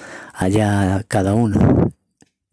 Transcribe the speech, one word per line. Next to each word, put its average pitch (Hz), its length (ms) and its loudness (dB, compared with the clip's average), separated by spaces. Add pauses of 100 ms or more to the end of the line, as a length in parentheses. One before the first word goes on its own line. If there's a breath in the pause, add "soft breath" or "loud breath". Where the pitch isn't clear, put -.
(340 loud breath)
allá 101 760 0
cada 98 260 0
uno. 113 580 2 (600)